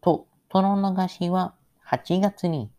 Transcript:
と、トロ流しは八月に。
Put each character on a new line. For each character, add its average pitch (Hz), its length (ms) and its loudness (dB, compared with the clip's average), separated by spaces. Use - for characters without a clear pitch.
と、 - 280 0
ト 190 140 2
ロ 196 140 2
流 190 320 0
し 175 200 -4
は 180 260 -2
八 170 400 -2
月 196 280 0
に。 135 300 -4